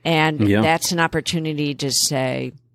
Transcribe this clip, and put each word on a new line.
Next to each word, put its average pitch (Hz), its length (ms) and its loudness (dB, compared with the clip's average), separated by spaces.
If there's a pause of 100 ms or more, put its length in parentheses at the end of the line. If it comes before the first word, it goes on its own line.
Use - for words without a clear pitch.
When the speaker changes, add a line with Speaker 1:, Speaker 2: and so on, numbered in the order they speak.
Speaker 1:
And 156 460 2
Speaker 2:
Yeah. 104 120 4
Speaker 1:
that's 160 300 2
an 175 80 0
opportunity 156 760 -2
to 139 160 -4
say, 131 640 -2 (220)